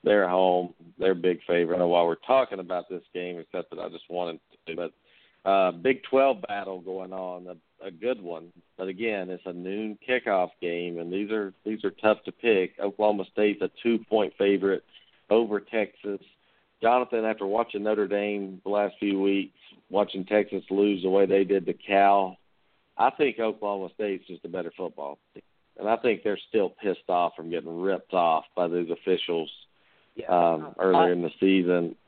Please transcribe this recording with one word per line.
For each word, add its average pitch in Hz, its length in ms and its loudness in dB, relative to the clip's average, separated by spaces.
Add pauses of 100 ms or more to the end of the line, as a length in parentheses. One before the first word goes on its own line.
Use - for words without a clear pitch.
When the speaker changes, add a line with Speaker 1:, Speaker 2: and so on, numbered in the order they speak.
Speaker 1:
They're 104 260 4
home. 90 460 2 (240)
They're 95 140 2
a - 20 2
big 87 320 0
favorite. 85 260 2
I 90 60 -2
don't 90 80 2
know 87 80 2
why 87 80 6
we're 85 100 2 (140)
talking 123 320 2
about 87 280 -8
this 87 140 -10 (100)
game, 90 280 -8
except 85 320 -10
that 85 80 -14
I 87 100 -10
just 82 180 -16
wanted 87 320 -8 (280)
to. 82 80 -10
But, - 760 -10
uh, 95 220 4
Big 127 360 -2
twelve 131 400 2
battle 98 340 -10
going 92 300 -10
on, 90 360 -10
a, 90 400 -18
a - 20 -10
good 104 320 -6
one. 85 280 -12 (280)
But 95 100 -6
again, 95 440 -4
it's 90 160 -10
a 90 60 -10
noon 101 440 -8 (100)
kickoff 107 420 0 (120)
game, 85 380 -4
and 85 120 -8
these 101 200 -4
are, 104 200 -4 (140)
these 107 180 -6
are 98 60 -2
tough 107 360 2
to 95 60 -10
pick. 98 480 2
Oklahoma 101 520 0
State's 104 320 0
a 90 80 -4 (100)
two-point 110 560 0
favorite 98 460 2 (480)
over 107 280 2
Texas. 101 600 -6 (640)
Jonathan, 120 420 2
after 107 220 -2
watching 107 340 -2
Notre 104 260 0
Dame 101 560 -4
the 98 60 -8
last 104 300 0
few 101 200 0
weeks, 98 380 0 (320)
watching 98 360 -2
Texas 101 440 0
lose 101 320 2
the 95 80 0
way 98 160 6
they 98 180 4
did 92 220 0
to 87 80 -4
Cal, 98 640 2 (580)
I 123 140 2
think 131 300 -2
Oklahoma 101 560 -4
State's 101 320 -6
just 87 180 -16
a 87 40 -10
better 85 280 -6
football 76 400 -10 (160)
team. - 80 -20 (380)
And 101 100 -4
I 113 80 2
think 110 260 0
they're 104 140 -2 (100)
still 101 220 0
pissed - 400 -6
off 87 260 0
from 82 140 -12
getting 82 320 -8
ripped 92 320 -4
off 82 320 2 (100)
by 87 140 0
those 87 200 -2
officials, 85 600 -2 (680)
Speaker 2:
Yeah. - 120 -10
Speaker 1:
um, 82 520 2
earlier 92 300 4
Speaker 2:
I - 20 2
Speaker 1:
in 87 100 0
the 82 160 -2
season. 90 580 2 (120)